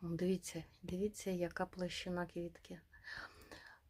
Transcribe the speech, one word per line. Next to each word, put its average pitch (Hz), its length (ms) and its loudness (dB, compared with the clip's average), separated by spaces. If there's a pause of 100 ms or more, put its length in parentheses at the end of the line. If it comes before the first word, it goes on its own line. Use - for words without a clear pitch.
дивіться, 175 640 2 (180)
дивіться, 190 500 0
яка 175 340 2
площина 180 600 0
квітки. 170 560 -6 (1080)